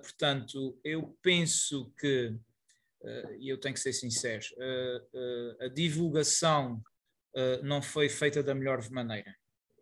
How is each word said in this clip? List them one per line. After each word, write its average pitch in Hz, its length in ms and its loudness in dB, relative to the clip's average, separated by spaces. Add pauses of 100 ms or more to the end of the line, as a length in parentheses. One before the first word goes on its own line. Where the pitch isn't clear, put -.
portanto, 135 840 -2
eu 156 380 -4
penso 165 760 2
que, 123 380 2 (680)
eh, 110 380 -10
e 131 80 -8
eu 131 100 -2
tenho 135 160 -4
que - 60 -4
ser 131 140 -2
sincero, 117 500 -2 (140)
eh, 127 440 -2 (120)
eh, 120 500 -6
a 131 40 -2
divulgação, 151 1120 2 (520)
eh, 127 280 2
não 143 180 2
foi 147 300 2
feita 147 320 2
da 139 120 2
melhor 135 360 0
maneira. 113 440 -6 (480)